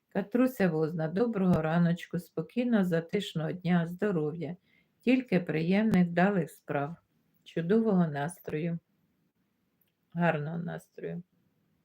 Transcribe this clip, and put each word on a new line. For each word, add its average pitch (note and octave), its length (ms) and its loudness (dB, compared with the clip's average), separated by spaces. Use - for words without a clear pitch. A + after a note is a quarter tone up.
Катруся A3 540 0
Возна, D#3+ 400 -2
доброго F#3+ 540 2
раночку, E3+ 580 0
спокійного, G#3 680 0
затишного E3 680 -2
дня, E3+ 400 0
здоров'я, E3+ 640 -4
тільки B3 400 2
приємних, F3+ 680 2
вдалих F3 420 2
справ, D3 460 -6
чудового F#3 640 2
настрою, D#3 720 -6
гарного E3 440 0
настрою. E3+ 640 -10